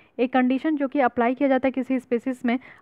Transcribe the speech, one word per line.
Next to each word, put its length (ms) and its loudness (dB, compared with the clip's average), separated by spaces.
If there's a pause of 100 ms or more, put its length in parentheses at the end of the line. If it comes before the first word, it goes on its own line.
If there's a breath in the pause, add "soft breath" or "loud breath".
(200 loud breath)
एक 140 -2
कंडीशन 420 2
जो 120 -2
कि 120 -2
अप्लाई 360 0
किया 140 0
जाता 180 2
है 40 -2
किसी 280 -2
स्पीशीज़ 460 -6
में, 140 0 (220 loud breath)